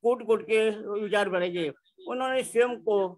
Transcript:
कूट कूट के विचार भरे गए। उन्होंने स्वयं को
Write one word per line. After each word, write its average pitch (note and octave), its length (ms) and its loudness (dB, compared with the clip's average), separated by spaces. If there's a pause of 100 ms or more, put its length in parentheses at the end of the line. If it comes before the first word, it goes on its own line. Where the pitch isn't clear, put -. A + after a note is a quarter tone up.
कूट A#3 240 2
कूट G#3+ 180 2
के A3 260 2 (320)
विचार G3+ 280 0
भरे F3+ 200 0
गए। E3+ 220 -4 (360)
उन्होंने C4 360 -2
स्वयं A#3+ 380 0
को G3 360 0